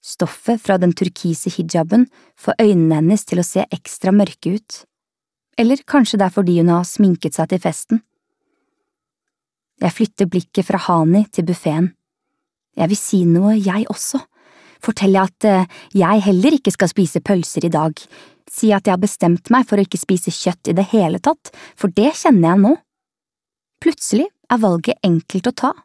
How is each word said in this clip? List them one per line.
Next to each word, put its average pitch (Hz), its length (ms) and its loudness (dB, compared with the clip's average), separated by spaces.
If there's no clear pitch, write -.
Stoffet - 600 -6
fra 196 200 0
den 175 160 2
turkise 175 540 -6
hijaben 175 560 0
får - 220 -4
øynene 165 400 4
hennes 190 260 2
til 175 140 -2
å 170 40 -2
se - 300 -4
ekstra - 400 -4
mørke 202 400 -2
ut. - 240 -14
Eller 240 240 0
kanskje 247 380 0
det 185 80 2
er - 40 -8
fordi 175 280 2
hun 170 120 4
har 175 140 0
sminket 175 500 0
seg 160 140 -2
til 185 100 -2
festen. - 400 -4
Jeg 180 140 -2
flytter 202 340 -2
blikket 180 380 -4
fra 196 100 -2
Hani 175 460 2
til 175 140 -2
buffeten. 170 420 -2
Jeg - 140 -2
vil 208 80 -2
si 190 260 0
noe, 185 320 2
jeg 196 320 -2
også. - 320 -8
Fortelle 196 440 2
at, - 200 -6
eh, 185 200 2
jeg 196 280 2
heller 202 360 2
ikke - 140 0
skal 180 180 -2
spise 175 320 -2
pølser 165 440 -2
i 170 80 -2
dag. 156 200 -2
Si 220 220 0
at 196 140 0
jeg 196 80 2
har 180 80 -2
bestemt 180 480 -2
meg 247 180 2
for 208 100 0
å 196 80 2
ikke - 140 -8
spise 180 320 -2
kjøtt - 380 -6
i 175 80 0
det 190 140 0
hele 175 280 0
tatt, - 320 -4
for - 120 -4
det 220 260 0
kjenner 185 360 4
jeg 196 120 4
nå. 247 140 4
Plutselig 302 460 -2
er 247 80 2
valget 185 460 0
enkelt 180 460 0
å 165 60 -8
ta. 285 180 -2